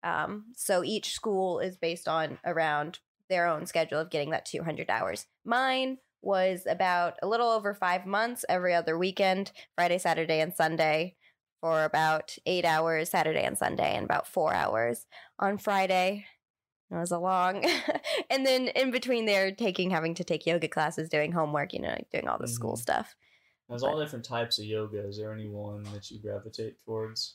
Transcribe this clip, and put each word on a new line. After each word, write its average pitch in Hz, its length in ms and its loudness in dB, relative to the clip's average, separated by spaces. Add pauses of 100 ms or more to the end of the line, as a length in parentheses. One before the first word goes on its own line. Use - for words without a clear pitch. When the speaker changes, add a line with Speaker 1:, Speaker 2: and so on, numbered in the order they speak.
Speaker 1:
Um, 180 500 -2
so 180 300 0
each 214 300 -2
school 190 440 0
is 185 180 -4
based 170 300 -4
on 156 380 -2
around 156 560 0 (280)
their 175 180 2
own 160 200 0
schedule 160 320 0
of 165 120 -4
getting 147 200 0
that - 160 -2
two - 160 -6
hundred - 280 -4
hours. 98 360 -2 (180)
Mine 262 540 0 (220)
was 185 460 0
about 180 560 2
a 175 40 -2
little 233 240 2
over 208 240 0
five 185 320 0
months, 220 420 0
every 180 260 2
other 165 240 2
weekend, 190 540 2 (220)
Friday, 175 240 2
Saturday, 165 420 2
and 160 140 0
Sunday, 160 600 2 (460)
for 160 220 2
about 156 600 2
eight 180 220 0
hours 160 440 2
Saturday 160 340 2
and - 120 0
Sunday, - 400 0
and - 80 -4
about - 220 -2
four 156 260 0
hours 113 540 0 (320)
on 202 200 0
Friday. 190 680 2 (640)
It 185 40 -8
was 175 160 -2
a 175 80 0
long, 185 480 2 (320)
<laughs> 554 320 -2
and 269 160 2
then 254 220 4
in 262 220 2
between 240 360 0
there, 196 260 4
taking, 190 380 0
having 165 240 0
to 175 100 -4
take 160 220 -2
yoga 165 220 2
classes, 160 420 -2
doing 151 220 2
homework, 151 420 0
you - 60 -4
know, - 100 -2
like, - 200 -6
doing - 180 -2
all 62 100 0
the - 100 -4
school 120 280 -4
Speaker 2:
Mm-hmm. - 40 -6
Speaker 1:
stuff. - 340 -2 (540)
Speaker 2:
There's 120 140 -6
Speaker 1:
But 139 80 2
Speaker 2:
all 151 100 0
different 139 240 -6
types 117 340 -2
of 104 60 -6
yoga. 107 420 -4
Is 101 120 -8
there 107 160 -6
any 107 140 -8
one 104 340 -8 (100)
that 101 180 -12
you 107 80 -14
gravitate 107 680 -10
towards? 110 480 -6